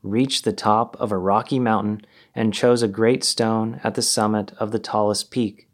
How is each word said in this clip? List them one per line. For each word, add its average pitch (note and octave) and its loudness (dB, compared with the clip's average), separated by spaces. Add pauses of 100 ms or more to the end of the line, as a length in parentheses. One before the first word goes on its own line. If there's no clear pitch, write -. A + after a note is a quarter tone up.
reached A#2 -2
the A2 0
top A2 0
of G#2+ -2
a G2 0
rocky G2+ 0
mountain, G#2+ 0 (320)
and A2+ 0
chose A#2+ 4
a A2 2
great A2+ 2
stone A2+ -2
at - -2
the B2+ -2
summit G#2+ 0
of G#2+ -2
the A2 -2
tallest G#2 -2
peak. - -4